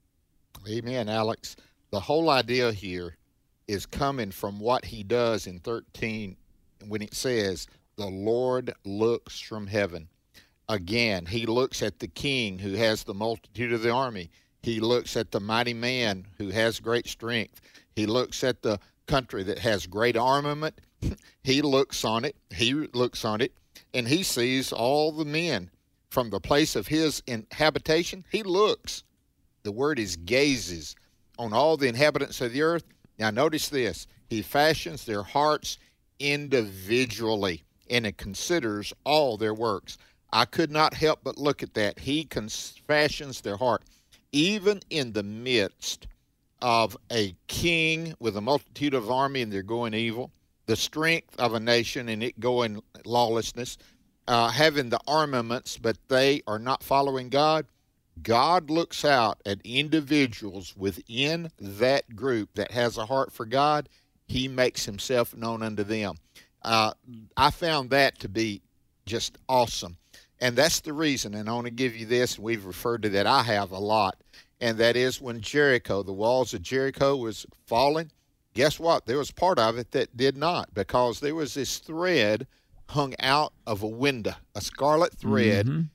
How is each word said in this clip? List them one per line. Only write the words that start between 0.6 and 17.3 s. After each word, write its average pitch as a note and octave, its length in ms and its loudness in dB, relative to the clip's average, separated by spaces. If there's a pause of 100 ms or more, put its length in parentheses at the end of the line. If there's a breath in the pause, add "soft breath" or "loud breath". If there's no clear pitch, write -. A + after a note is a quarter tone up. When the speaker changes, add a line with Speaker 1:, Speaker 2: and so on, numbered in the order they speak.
Speaker 1:
Amen, A#2 400 -4
Alex. A2 460 -4 (360 soft breath)
The G2+ 80 -2
whole D#3 300 2
idea B2 420 4
here F2+ 440 -6 (520)
is G2+ 180 -4
coming C3+ 460 -4
from G2+ 280 -8
what A#2+ 260 0
he A2 180 -12
does A#2 440 0
in F2+ 120 -12
thirteen A2 800 -8 (500)
when G#2 140 -6
it G#2 120 -12
says, G#2+ 540 -2 (280 soft breath)
"The G#2 120 -8
Lord B2 640 0 (120)
looks A2 540 -2
from G#2+ 280 -10
heaven." F#2 400 -2 (600 soft breath)
Again, G#2 560 0
he A2+ 200 -4
looks B2 380 0
at G#2 160 -4
the A2+ 80 -10
king A#2 520 -4
who G2 140 -6
has A2 300 2
the G#2+ 100 -10
multitude A2+ 600 -4
of A2+ 80 0
the A#2 100 2
army. A#2 380 -2 (340 soft breath)
He A2+ 160 -2
looks A#2 360 0
at A2+ 160 -4
the A2+ 80 -2
mighty A2+ 340 -2
man A#2 520 -2 (120)
who G2+ 120 -6
has A2 300 0
great A2+ 280 -2
strength. - 540 -6 (340 soft breath)